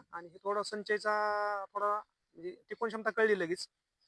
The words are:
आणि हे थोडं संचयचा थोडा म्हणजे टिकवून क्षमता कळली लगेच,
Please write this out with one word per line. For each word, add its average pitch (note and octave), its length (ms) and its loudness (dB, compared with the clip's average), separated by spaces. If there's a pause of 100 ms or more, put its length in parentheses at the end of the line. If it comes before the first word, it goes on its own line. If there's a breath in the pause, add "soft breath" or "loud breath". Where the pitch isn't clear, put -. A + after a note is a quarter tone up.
(120)
आणि F3 160 -10
हे E3+ 160 -20
थोडं G3+ 180 0
संचयचा G#3 500 0 (600)
थोडा G#3 220 2 (380)
म्हणजे E3+ 180 -8 (180)
टिकवून A3+ 200 -4
क्षमता A3 200 -2
कळली G#3+ 300 6
लगेच, F3 280 -2 (400)